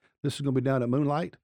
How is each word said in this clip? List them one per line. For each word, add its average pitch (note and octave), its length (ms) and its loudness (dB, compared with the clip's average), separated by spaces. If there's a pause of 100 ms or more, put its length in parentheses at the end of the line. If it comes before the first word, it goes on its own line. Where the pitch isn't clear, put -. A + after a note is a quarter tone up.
(220)
This C#3+ 120 -2
is - 80 -10
gonna C#3 100 0
be C3 80 2
down C3 220 2
at A#2+ 80 0
Moonlight. D3 540 0